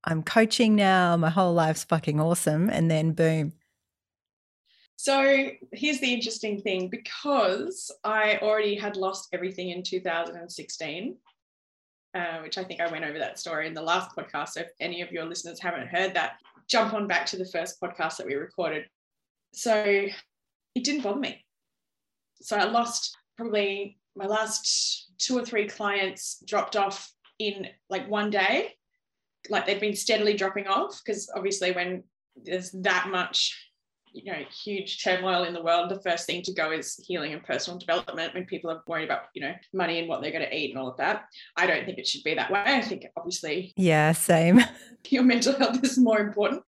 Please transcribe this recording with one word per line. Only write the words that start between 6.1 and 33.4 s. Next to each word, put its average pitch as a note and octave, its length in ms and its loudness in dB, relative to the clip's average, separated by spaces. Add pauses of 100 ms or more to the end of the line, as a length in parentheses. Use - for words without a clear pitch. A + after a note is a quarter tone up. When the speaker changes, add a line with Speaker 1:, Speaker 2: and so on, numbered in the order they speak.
Speaker 2:
interesting A3 480 -4
thing, F#3 260 -2
because A#3 1000 -2 (120)
I G#3+ 360 2
already G#3+ 380 2
had G#3 200 -6
lost F#3+ 380 -4
everything F3+ 340 -6
in F3+ 140 -8
two F#3 180 -4
thousand E3+ 360 -4
and F3 140 -16
sixteen, E3 680 -10 (960)
uh, E3+ 260 -6
which D#3+ 180 -8
I F#3 60 -6
think F3 160 -8
I E3+ 100 0
went D#3+ 140 -6
over D3+ 140 -6
that - 200 -6
story D#3+ 280 -4
in D#3+ 80 -6
the D#3 80 -8
last F3+ 320 0
podcast. D3+ 360 -8
So D#3 100 -10
if E3+ 80 -8 (120)
any F3 200 -6
of F3 120 -8
your E3 120 -6
listeners E3+ 360 -12
haven't E3+ 280 -6
heard F#3 260 0
that, E3 200 -2 (340)
jump A3 240 2
on G#3 160 -2
back E3+ 180 2
to G3 120 -6
the F#3 80 -4
first E3 340 -6
podcast E3+ 380 -4
that - 80 -10
we C#3 80 -4
recorded. D#3 520 -4 (680)
So A3+ 200 0 (1000)
it B3 100 -2
didn't C#4+ 180 0
bother C4+ 180 -2
me. - 220 -6 (1000)
So - 160 -2
I F#3+ 60 4
lost A#3 520 -2 (200)
probably G3+ 640 -4 (160)
my G3 120 -8
last - 920 -2
two B3+ 200 0
or A#3 60 -2
three G#3+ 240 -2
clients G3+ 760 -4
dropped - 320 -2
off G3 340 -2 (280)
in, G3 280 -6 (220)
like, F#3 220 -4
one G#3 180 0
day. G#3 460 0 (760)
Like, F#3+ 180 0
they'd G3 140 0
been G#3 160 -2
steadily G#3+ 380 2
dropping G3 340 -2
off, C#4+ 360 -2
'cause - 300 -6
obviously F#3 380 -2
when F3+ 320 -4 (320)
there's F3+ 360 2
that F#3 360 2
much, - 600 0 (440)